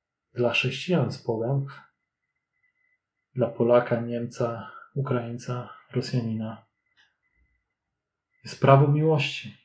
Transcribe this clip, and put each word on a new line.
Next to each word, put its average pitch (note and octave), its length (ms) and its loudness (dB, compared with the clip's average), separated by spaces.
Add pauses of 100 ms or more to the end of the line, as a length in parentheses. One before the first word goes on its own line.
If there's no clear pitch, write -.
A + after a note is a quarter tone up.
(340)
Dla A#2+ 160 0
chrześcijan C3 600 0
z - 120 -12
pogan, B2 420 -2 (1700)
dla A#2 120 0
Polaka, A#2+ 540 2
Niemca, A#2+ 680 -6 (240)
Ukraińca, B2 760 -4 (220)
Rosjanina A2+ 760 -4 (1800)
jest - 180 -12
prawo C#3 260 8
miłości. D3+ 760 0